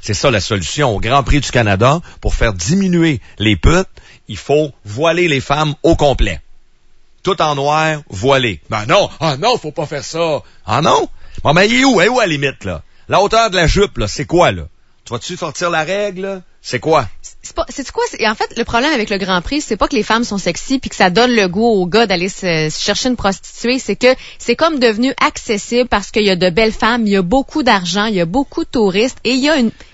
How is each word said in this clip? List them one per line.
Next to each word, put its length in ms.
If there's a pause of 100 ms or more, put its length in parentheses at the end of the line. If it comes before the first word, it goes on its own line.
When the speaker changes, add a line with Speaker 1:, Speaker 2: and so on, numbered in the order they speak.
Speaker 1:
C'est 120
ça 180
la 80
solution. 560
Au 60
Grand 220
Prix 180
du 100
Canada, 480 (220)
pour 140
faire 180
diminuer 680 (180)
les 200
putes, 320 (400)
il 80
faut 340 (140)
voiler 420
les 140
femmes 420
au 140
complet. 420 (840)
Tout 180
en 140
noir, 440 (100)
voilé. 600
Ben 180
non, 220 (100)
ah 160
non, 220
faut 140
pas 160
faire 180
ça. 360 (240)
Ah 160
non ? 280 (340)
Bon, 100
ben, 100
il 180
est 20
où ? 160
Elle 80
est 20
où, 100
à 60
la 60
limite, 320
là ? 200 (260)
La 120
hauteur 280
de 60
la 120
jupe, 300
là, 100
c'est 180
quoi, 260
là ? 120 (420)
Tu 80
vas-tu 240
sortir 320
la 140
règle, 380
là ? 200 (220)
C'est 160
quoi ? 280 (360)
Speaker 2:
C'est 120
pas, 140
c'est 220
quoi ? 180
C'est, 180
en 60
fait, 240
le 60
problème 280
avec 200
le 80
Grand 240
Prix, 180
c'est 160
pas 100
que 80
les 60
femmes 220
sont 160
sexy 400
puis 100
que 60
ça 160
donne 240
le 120
goût 200
aux 180
gars 220
d'aller 220
se, 420
se 120
chercher 260
une 60
prostituée. 640
C'est 180
que 120 (320)
c'est 160
comme 240
devenu 340 (100)
accessible 640
parce 220
qu'il 140
y 80
a 40
de 140
belles 220
femmes, 340
il 80
y 40
a 40
beaucoup 400
d'argent, 440
il 100
y 60
a 40
beaucoup 380
de 60
touristes 540
et 100
il 100
y 60
a 80
une 120 (240)